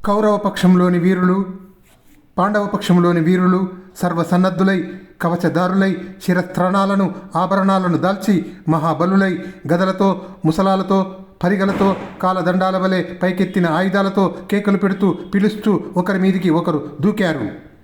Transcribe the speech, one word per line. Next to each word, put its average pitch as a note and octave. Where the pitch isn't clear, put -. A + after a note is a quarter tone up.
కౌరవ G#3
పక్షంలోని F3+
వీరులు, F#3
పాండవ G#3
పక్షంలోని F3
వీరులు F#3
సర్వసన్నద్ధులై, F3+
కవచదారులై, F3+
శిరస్త్రాణాలను, F#3
ఆభరణాలను F#3
దాల్చి, F#3+
మహాబలులై, E3+
గదలతో, F#3+
ముసలాలతో, F#3+
పరిగలతో, F#3+
కాలదండాల F#3
వలె F#3
పైకెత్తిన F#3
ఆయుధాలతో F#3+
కేకలు G3+
పెడుతూ, F#3+
పిలుస్తూ G3+
ఒకరి F#3
మీదికి F#3
ఒకరు D#3+
దూకారు. D#3+